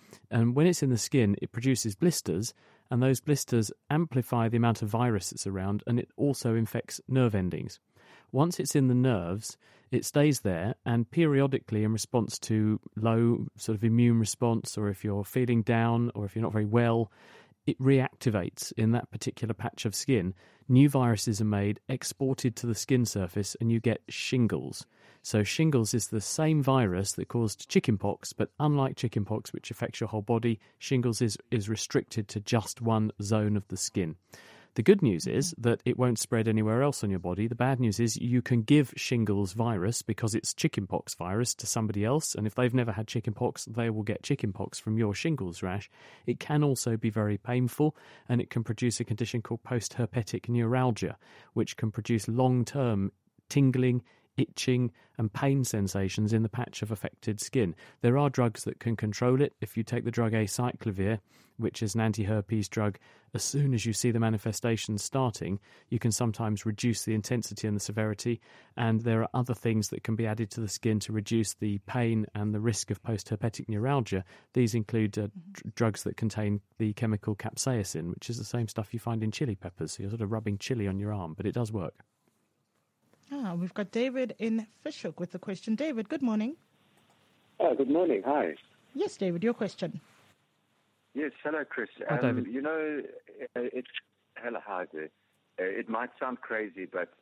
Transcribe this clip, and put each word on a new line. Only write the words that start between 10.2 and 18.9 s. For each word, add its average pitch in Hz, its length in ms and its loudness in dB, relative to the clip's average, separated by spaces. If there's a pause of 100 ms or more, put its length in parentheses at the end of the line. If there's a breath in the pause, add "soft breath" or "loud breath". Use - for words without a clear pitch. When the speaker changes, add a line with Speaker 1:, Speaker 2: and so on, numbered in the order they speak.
Speaker 1:
there, 92 340 0 (120)
and 117 240 0
periodically 139 760 2
in 107 80 2
response 110 460 -2
to 107 420 2 (160)
low 113 500 2 (100)
sort 110 200 -4
of 101 80 -2
immune 117 340 6
response, 113 600 0
or 104 100 0
if 98 160 -6
you're 101 200 -2
feeling 120 360 2
down, 117 540 4
or 104 100 -4
if 98 100 -6
you're 110 80 -2
not 92 100 -2
very 107 120 2
well, 117 480 4 (540 loud breath)
it - 120 0
reactivates 127 1000 2
in 113 140 4